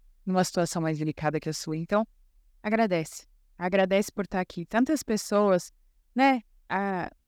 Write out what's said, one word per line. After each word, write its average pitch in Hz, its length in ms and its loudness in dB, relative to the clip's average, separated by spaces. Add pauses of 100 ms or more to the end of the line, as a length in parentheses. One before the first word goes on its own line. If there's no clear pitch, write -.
(260)
numa 185 180 2
situação 175 380 -2
mais 160 160 -2
delicada 156 400 -2
que 156 120 -4
a 156 40 -6
sua. 156 220 -8
Então, 202 320 -2 (560)
agradece. 214 640 -2 (300)
Agradece 190 520 2
por 202 160 -6
tá 190 140 -4
aqui." 175 260 -8
Tantas 262 380 0
pessoas, 208 680 0 (420)
né, 262 260 4 (280)
ah, 190 420 -4 (160)